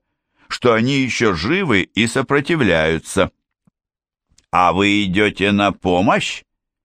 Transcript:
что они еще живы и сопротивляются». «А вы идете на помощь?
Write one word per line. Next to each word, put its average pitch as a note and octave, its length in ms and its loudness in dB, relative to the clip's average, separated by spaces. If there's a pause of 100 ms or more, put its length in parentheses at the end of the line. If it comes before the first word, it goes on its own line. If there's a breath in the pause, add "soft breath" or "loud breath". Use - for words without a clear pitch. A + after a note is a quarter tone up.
(480 soft breath)
что - 260 0
они B2+ 260 0
еще A2 360 0
живы A#2+ 460 0
и A2+ 260 -2
сопротивляются». F#2+ 1200 0 (1200)
«А F2 220 2
вы G2+ 300 2
идете G2+ 480 0
на G2+ 200 0
помощь? F#2 720 -2 (420)